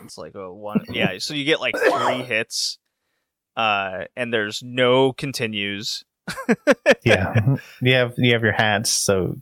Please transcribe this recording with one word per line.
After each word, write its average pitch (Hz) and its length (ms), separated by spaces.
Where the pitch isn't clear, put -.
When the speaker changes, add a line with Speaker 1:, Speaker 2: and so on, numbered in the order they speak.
Speaker 1:
It's - 160
like, 82 160
oh, 95 180
one, 104 380
yeah, 104 260
so - 160
you 143 100
get, 151 160
like, 123 160
three - 460
hits, 117 560
uh, 98 460
and 123 160
there's 107 300
no 127 500
continues. 107 920
<laughs> - 160
Speaker 2:
Yeah. 95 300
You 127 140
have, 123 240
you 123 140
have 113 100
your 107 100
hats, 107 380
so 92 500